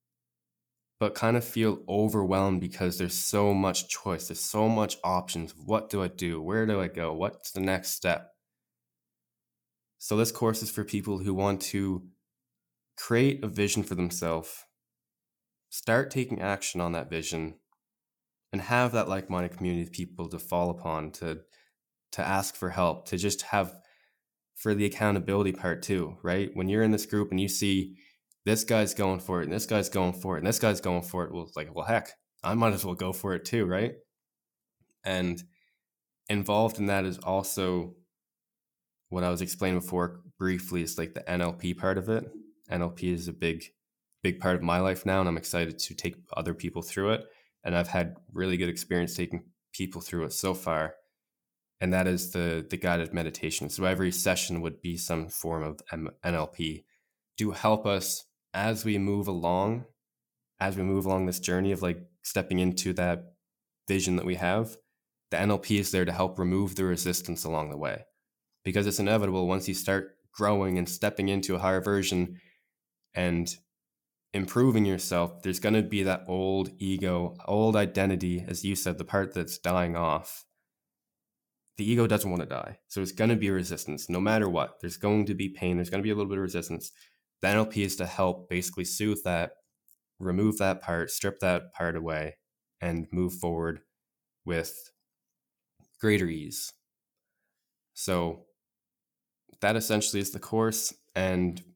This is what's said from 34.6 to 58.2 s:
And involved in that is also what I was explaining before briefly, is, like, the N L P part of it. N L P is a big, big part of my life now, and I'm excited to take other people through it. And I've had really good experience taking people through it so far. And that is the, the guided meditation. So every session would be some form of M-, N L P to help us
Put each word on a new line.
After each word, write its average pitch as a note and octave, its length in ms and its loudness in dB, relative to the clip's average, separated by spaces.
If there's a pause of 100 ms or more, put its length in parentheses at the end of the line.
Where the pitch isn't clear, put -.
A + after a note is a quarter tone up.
And F2+ 360 0 (840)
involved G#2 500 2
in G2+ 100 0
that G2 180 2
is F#2 140 -4
also F#2 760 0 (1120)
what F2+ 160 -2
I F2+ 60 2
was F2+ 120 0
explaining F2+ 380 0
before F2 400 -2 (180)
briefly, F2+ 440 -2
is, D#2+ 160 -6
like, E2 160 -4
the - 160 -10
N F2+ 120 0
L E2+ 120 0
P F2 200 -4
part F#2+ 240 0
of F#2+ 120 -2
it. A2+ 200 -2 (400)
N F2+ 120 -2
L E2+ 80 0
P F2+ 240 -4
is F2 160 -6
a E2+ 40 -8
big, E2 300 -2 (600)
big F#2 160 0
part F2+ 160 4
of F2 60 0
my F2 180 4
life F#2 260 0
now, F#2+ 160 4
and F2+ 80 2
I'm E2 80 0
excited E2 420 -2
to - 140 -6
take F2 220 -6 (200)
other E2 180 -2
people E2+ 280 -6
through G2 320 0
it. A2+ 120 -4 (380)
And F2 120 0
I've F2 120 2
had F2 300 -2 (140)
really F#2 260 0
good F2 120 0
experience F2 460 0
taking F2 280 -4 (300)
people F#2 280 -6
through E2+ 240 -4
it D2 80 -6
so F#2+ 200 0
far. D#2+ 420 -2 (840)
And F2+ 120 2
that F#2 140 4
is F2+ 240 -2
the, E2+ 380 -2
the F#2 80 -4
guided E2+ 360 0
meditation. D#2+ 560 -4
So - 160 -2
every F#2 260 2
session F2+ 500 0
would E2 200 -6
be E2+ 160 -6
some E2 320 -4
form E2 340 -4
of D2+ 160 -8 (120)
M-, D#2+ 200 -6 (120)
N E2+ 120 0
L D#2 120 -2
P D#2 380 -8 (520)
to G#2 140 -2
help G#2+ 340 2
us G2 400 -2 (280)